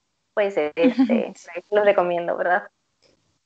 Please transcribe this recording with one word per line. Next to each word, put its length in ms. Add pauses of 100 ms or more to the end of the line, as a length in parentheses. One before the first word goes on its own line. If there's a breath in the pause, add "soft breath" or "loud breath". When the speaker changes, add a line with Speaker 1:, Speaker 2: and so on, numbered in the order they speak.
(340)
Speaker 1:
pues, 220
eh, 180
este, 400
Speaker 2:
<laughs> 400
Speaker 1:
ahí 80
se 140
los 80
recomiendo, 520
¿verdad? 320 (760)